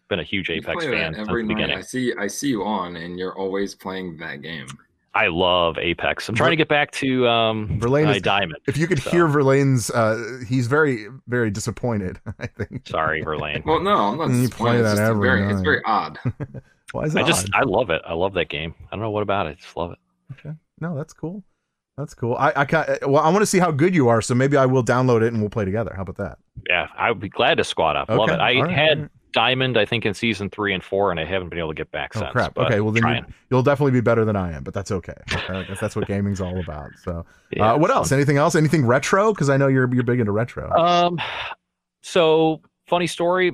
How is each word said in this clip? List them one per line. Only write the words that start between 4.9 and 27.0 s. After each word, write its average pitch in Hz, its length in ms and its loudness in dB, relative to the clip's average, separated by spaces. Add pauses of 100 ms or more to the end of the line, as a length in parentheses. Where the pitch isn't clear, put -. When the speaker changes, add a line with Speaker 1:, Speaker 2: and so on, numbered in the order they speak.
Speaker 1:
I 107 120 2
love 87 500 2
Apex. 80 500 -2
I'm 107 60 -4
trying 147 140 2
Speaker 3:
Ver-, - 20 4
Speaker 1:
to 170 60 2
get 156 120 2
back 147 220 0
to, 127 380 0
um, 110 500 0
Speaker 3:
Verlaine 135 300 2
Speaker 1:
uh, 104 60 4
Speaker 3:
is, 98 80 -2
Speaker 1:
Diamond, 98 440 0
Speaker 3:
if - 100 -2
you 165 120 0
could 175 120 2
Speaker 1:
so. - 100 -6
Speaker 3:
hear 170 180 4
Verlaine's, 139 600 4
uh, 113 600 -2
he's 123 180 0
very, 131 400 2 (220)
very 117 240 0
disappointed, 104 680 -4 (120)
<laughs> - 100 -14
I 113 80 -8
think. - 400 -10
Speaker 1:
Sorry, 78 340 -2
Verlaine. 76 420 -4
Speaker 2:
Well, 160 140 0
no, 196 160 0
I'm 117 240 0
not 147 120 -2
Speaker 3:
You 123 180 2
Speaker 2:
disappointed. - 80 -8
Speaker 3:
play 120 240 0
Speaker 2:
It's 110 80 2
Speaker 3:
that 104 80 2
Speaker 2:
just 104 60 2
Speaker 3:
every 113 260 2
Speaker 2:
very, 98 160 2
it's 101 100 0
Speaker 3:
night. 95 100 0
Speaker 2:
very 127 200 2
odd. 87 340 -2 (380)
Speaker 3:
<laughs> - 340 -20
Why - 140 -6
is 156 100 -2
Speaker 1:
I 185 60 2
Speaker 3:
it 208 80 2
Speaker 1:
just, 95 260 0
Speaker 3:
odd? 113 80 4
Speaker 1:
I - 20 2
love 101 260 0
it. 78 140 0
I 90 100 -8
love 95 200 -2
that 82 140 0
game. 78 260 -6 (160)
I 92 60 -10
don't 101 60 -6
know 110 100 -4
what 104 100 -2
about 98 240 0
it. 73 40 -6
I 71 40 -12
just - 220 -18
love 87 160 -6
it. - 60 -18 (340)
Speaker 3:
Okay. 151 200 -16 (280)
No, 160 160 -6
that's 156 160 -10
cool. 185 320 -12 (520)
That's 143 180 -10
cool. 120 200 -2
I, 143 220 2
I 139 80 2
can't, 139 440 0
well, 143 140 4
I 156 80 4
wanna 202 160 4
see 185 140 2
how 175 100 2
good 160 240 2
you 131 140 6
are, 113 120 6
so 120 140 0
maybe 135 220 4
I 135 100 6
will 131 160 4
download 123 400 4
it 117 100 2
and 113 80 0
we'll 104 80 0
play 104 160 -2
together. 98 300 -4
How 95 80 -8
about 90 140 -10
that? 92 220 -8 (300)
Speaker 1:
Yeah, 87 200 0 (100)
I 107 140 0